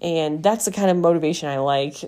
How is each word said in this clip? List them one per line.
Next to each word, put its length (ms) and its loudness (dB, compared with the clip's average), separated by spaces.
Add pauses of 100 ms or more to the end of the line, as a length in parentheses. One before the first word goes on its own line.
And 400 -2
that's 220 0
the 80 2
kind 180 2
of 60 4
motivation 520 2
I 100 -4
like. 380 -2 (120)